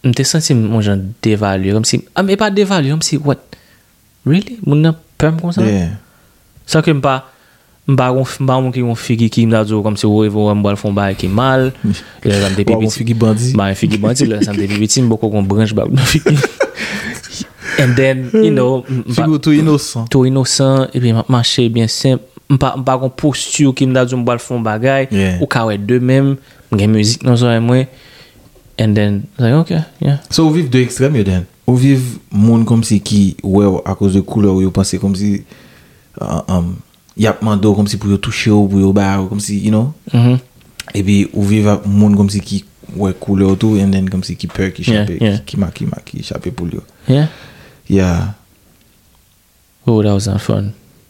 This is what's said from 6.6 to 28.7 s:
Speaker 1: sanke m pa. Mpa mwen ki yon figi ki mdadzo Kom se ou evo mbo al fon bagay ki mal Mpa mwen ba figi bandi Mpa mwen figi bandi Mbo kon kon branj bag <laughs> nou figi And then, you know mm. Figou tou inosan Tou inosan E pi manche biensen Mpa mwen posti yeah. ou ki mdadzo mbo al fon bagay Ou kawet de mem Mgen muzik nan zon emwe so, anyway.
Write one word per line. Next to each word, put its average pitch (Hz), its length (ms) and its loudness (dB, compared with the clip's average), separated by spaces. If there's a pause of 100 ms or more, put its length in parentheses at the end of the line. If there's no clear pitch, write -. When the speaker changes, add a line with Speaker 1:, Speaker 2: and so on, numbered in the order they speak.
Speaker 1:
sanke 156 320 0
m 135 80 -4
pa. 135 180 0 (640)
Mpa 127 240 2
mwen 131 640 -2
ki 127 80 -2
yon 117 160 -2
figi 117 320 0
ki 113 160 2
mdadzo 110 400 2
Kom 104 120 -2
se 110 120 0
ou 107 160 4
evo 104 220 0 (100)
mbo 101 140 0
al 101 60 -4
fon 104 180 -4
bagay 98 260 0
ki 95 80 -4
mal 131 380 0 (560)
Mpa 101 260 0
mwen 107 360 0
ba 107 40 0
figi 117 240 -4
bandi 113 400 0
Mpa 101 140 0
mwen 98 100 -2
figi 104 240 0
bandi 107 1000 -2
Mbo 113 200 2
kon 107 140 -2
kon 101 100 2
branj 104 320 0
bag - 140 -2
<laughs> - 20 0
nou 131 120 2
figi - 280 0 (1400)
And 123 180 2
then, 131 380 0
you 220 180 4
know 127 360 0
mm. 123 260 -6
Figou 156 240 0
tou 151 160 2
inosan 147 560 0
Tou 131 160 2
inosan 131 680 0
E 123 100 -2
pi 117 100 2 (160)
manche 120 400 0
biensen 117 480 0 (320)
Mpa 131 300 2
mwen 131 340 -2
posti - 480 -4
yeah. 143 80 4
ou 127 80 -2
ki 135 140 2
mdadzo 127 260 0
mbo 123 160 0
al 117 80 -4
fon 120 240 -6
bagay 127 400 0 (320)
Ou 131 140 -2
kawet 107 340 -2
de 123 160 2
mem 135 320 2 (400)
Mgen 107 220 2
muzik 107 320 0
nan 120 100 4
zon 120 160 2
emwe 120 320 2
so, - 0 -
anyway. - 20 -20 (880)